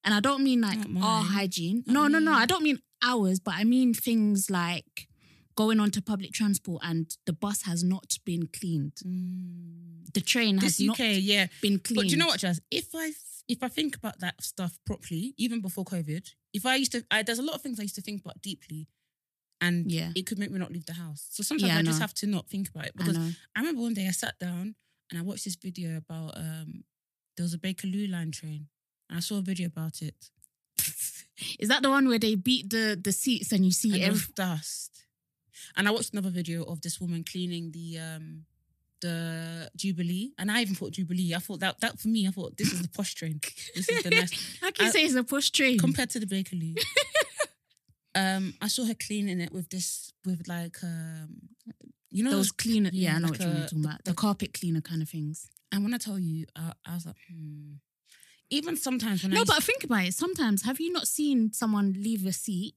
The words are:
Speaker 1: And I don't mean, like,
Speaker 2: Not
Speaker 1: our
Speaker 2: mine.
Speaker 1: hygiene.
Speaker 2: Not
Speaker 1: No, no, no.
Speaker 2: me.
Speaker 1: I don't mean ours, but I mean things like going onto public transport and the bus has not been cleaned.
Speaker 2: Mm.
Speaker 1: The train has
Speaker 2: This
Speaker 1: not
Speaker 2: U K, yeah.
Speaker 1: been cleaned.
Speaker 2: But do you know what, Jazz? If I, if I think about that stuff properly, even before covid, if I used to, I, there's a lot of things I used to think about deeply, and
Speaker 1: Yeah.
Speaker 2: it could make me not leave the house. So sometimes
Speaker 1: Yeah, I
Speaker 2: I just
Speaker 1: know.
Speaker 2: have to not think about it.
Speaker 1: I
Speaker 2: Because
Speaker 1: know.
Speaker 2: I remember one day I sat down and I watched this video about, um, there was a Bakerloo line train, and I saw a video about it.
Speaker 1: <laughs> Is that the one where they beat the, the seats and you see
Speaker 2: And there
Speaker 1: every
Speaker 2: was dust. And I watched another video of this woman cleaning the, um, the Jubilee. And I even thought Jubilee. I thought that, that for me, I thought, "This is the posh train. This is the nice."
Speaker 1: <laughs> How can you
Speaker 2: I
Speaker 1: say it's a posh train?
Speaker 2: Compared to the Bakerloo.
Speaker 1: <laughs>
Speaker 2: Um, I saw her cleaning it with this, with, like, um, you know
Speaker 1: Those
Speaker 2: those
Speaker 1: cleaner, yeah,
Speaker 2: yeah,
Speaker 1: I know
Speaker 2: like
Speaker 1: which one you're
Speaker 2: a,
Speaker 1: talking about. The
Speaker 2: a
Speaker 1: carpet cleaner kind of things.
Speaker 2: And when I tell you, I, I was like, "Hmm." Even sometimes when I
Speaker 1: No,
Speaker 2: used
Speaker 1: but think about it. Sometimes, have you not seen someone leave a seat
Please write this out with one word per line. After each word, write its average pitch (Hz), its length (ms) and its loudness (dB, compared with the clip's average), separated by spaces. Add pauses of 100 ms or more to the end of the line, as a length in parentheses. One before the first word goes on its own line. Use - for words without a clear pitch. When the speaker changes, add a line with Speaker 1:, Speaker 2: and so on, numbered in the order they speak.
Speaker 1:
And 208 120 6
I 208 40 6
don't 269 240 2
mean, 254 180 6
like, 208 180 2
Speaker 2:
Not 208 80 -2 (160)
Speaker 1:
our 220 200 4
Speaker 2:
mine. - 80 2
Speaker 1:
hygiene. 196 540 0
Speaker 2:
Not 233 80 4
Speaker 1:
No, 294 140 6
no, 302 120 6
no. 311 120 6
Speaker 2:
me. 285 60 6
Speaker 1:
I 226 100 6
don't 359 160 2
mean 294 160 2 (240)
ours, 208 360 4
but - 160 -4
I 196 100 0
mean 247 280 6
things 208 560 2
like 175 580 -2 (480)
going 220 240 4
onto 208 220 2
public 196 300 -4
transport 196 540 0
and 165 400 -2
the 175 80 0
bus 202 300 -2
has 170 200 -2
not 185 420 0
been 170 220 -2
cleaned. 156 480 -4 (100)
Speaker 2:
Mm. 175 1080 -8
Speaker 1:
The 196 80 0
train 220 380 2
has 196 180 2
Speaker 2:
This 202 100 4
Speaker 1:
not 220 120 0
Speaker 2:
U 254 40 2
K, 208 160 2
yeah. 196 280 4 (140)
Speaker 1:
been 202 180 4
cleaned. 226 180 -2
Speaker 2:
But 202 80 4
do 185 60 4
you - 60 4
know 339 100 4
what, - 120 2
Jazz? 180 220 0 (100)
If - 240 -2
I, 320 160 -2 (360)
if 247 140 -2
I 254 60 -4
think 302 280 -2
about - 240 -8
that 180 240 -6
stuff - 420 -6
properly, 202 520 -6
even 233 240 0
before 185 240 -6
covid, 165 480 -6 (200)
if 208 120 -4
I 254 120 4
used 269 160 0
to, 233 180 -4
I, 214 100 4
there's 226 160 -2
a 254 60 -4
lot 302 120 -4
of 269 60 -8
things 240 180 -6
I 208 40 -4
used 202 120 -6
to 202 60 -10
think 202 200 -8
about - 200 -14
deeply, 156 460 -10 (720)
and 175 300 2
Speaker 1:
Yeah. 165 240 -2
Speaker 2:
it 185 100 -2
could 196 140 -6
make 202 100 -4
me 196 80 -6
not 180 140 -6
leave 170 160 -10
the 165 60 -10
house. 165 360 -12
So - 140 -8
sometimes 202 260 2
Speaker 1:
Yeah, 165 60 4
I 165 40 4
Speaker 2:
I 165 40 4
just 160 160 2
Speaker 1:
know. - 40 2
Speaker 2:
have 214 120 -4
to 202 120 -2
not 202 220 -2
think 196 200 -4
about 151 180 -10
it. - 80 -10
Speaker 1:
I - 20 -14
Speaker 2:
Because 165 200 0
Speaker 1:
know. 165 140 -2 (240)
Speaker 2:
I 208 40 -2
remember 277 220 -2
one 233 120 -2
day 196 140 -2
I 185 40 0
sat - 280 -4
down 180 360 -6 (360)
and 170 80 -6
I - 20 -6
watched 190 240 -6
this 185 100 -6
video 170 420 -6
about, 160 400 -10
um, 160 480 -10 (520)
there 175 60 -2
was 170 100 0
a 170 60 -6
Bakerloo 190 500 -2
line 165 220 -4
train, 151 360 -10 (420)
and 165 80 -6
I - 20 -2
saw 202 180 -2
a 196 40 0
video 180 260 -2
about 160 340 -6
it. - 300 -10 (460)
Speaker 1:
<laughs> - 840 -6
Is 208 100 0
that 254 140 6
the 277 80 6
one 269 160 6
where 233 120 6
they 220 160 4
beat 226 360 2
the, 220 300 2
the 196 100 0
seats 208 400 0
and 196 120 6
you 185 80 6
see 214 220 2
Speaker 2:
And 185 80 2
there 180 80 4
Speaker 1:
every 208 100 4
Speaker 2:
was - 100 -2
dust. - 760 -6 (720)
And 196 120 4
I 208 40 6
watched - 220 -2
another 196 180 -2
video 170 320 -2
of 160 180 -8
this - 180 -6
woman 170 240 -4
cleaning 170 480 -4
the, 165 280 -10
um, 160 460 -12 (560)
the 165 760 -4
Jubilee. 185 600 0
And 208 140 -2
I 233 100 4
even 196 140 0
thought - 160 -6
Jubilee. 180 420 0
I 175 60 0
thought 180 220 -8
that, 190 200 0
that 233 180 -2
for - 100 -2
me, 220 180 4
I 190 40 2
thought, - 260 -8
"This - 160 2
is 175 80 -2
the 175 80 -4
posh - 240 -4
train. 156 260 -6 (360)
This 190 140 -2
is 466 140 2
the - 60 -2
nice." - 220 4 (260)
Speaker 1:
<laughs> - 40 -10
How 370 100 -2
can - 140 4
you 226 40 6
Speaker 2:
I - 20 2
Speaker 1:
say 330 140 6
it's 277 100 4
a 254 80 4
posh 277 280 0
train? 254 280 6
Speaker 2:
Compared 165 320 4
to 240 80 -4
the 214 60 -4
Bakerloo. 180 580 -4
Speaker 1:
<laughs> - 60 -4 (1300)
Speaker 2:
Um, 190 440 2
I 208 80 -4
saw 240 180 0
her 220 100 -2
cleaning 202 440 -4
it 170 140 -6
with 185 160 -8
this, - 420 -6 (140)
with, 175 220 -2
like, 170 360 -8
um, 160 680 -10 (600)
you 190 140 0
know 262 80 2
Speaker 1:
Those 202 160 4
Speaker 2:
those - 60 0
Speaker 1:
cleaner, 214 380 2
yeah, 185 200 2
Speaker 2:
yeah, 156 40 4
Speaker 1:
I 165 40 2
know 170 80 2
Speaker 2:
like 160 60 2
Speaker 1:
which - 80 -6
one 175 140 0
you're - 100 0
Speaker 2:
a, - 40 -8
Speaker 1:
talking 156 160 0
about. 151 180 -4
The 196 80 -2
Speaker 2:
a - 40 2
Speaker 1:
carpet 202 380 0
cleaner 165 280 0
kind 160 220 -4
of 151 60 -6
things. 156 380 -6 (240)
Speaker 2:
And 202 120 2
when 220 100 0
I 247 40 -2
tell 208 200 -4
you, 160 280 -2 (100)
I, 165 180 -6 (140)
I 170 80 -8
was 170 100 -6
like, 165 100 -12 (160)
"Hmm." 147 420 -12 (760)
Even 302 280 -2
sometimes 220 440 0
when 190 100 0
I - 40 4
Speaker 1:
No, 440 60 6
Speaker 2:
used 196 120 6
Speaker 1:
but 302 100 4
think 523 200 0
about 220 220 2
it. 180 100 0
Sometimes, 302 480 2
have 262 160 -2
you 330 120 0
not 349 160 -2
seen 262 460 2
someone 202 400 2
leave 202 320 0
a 190 80 0
seat 196 440 -4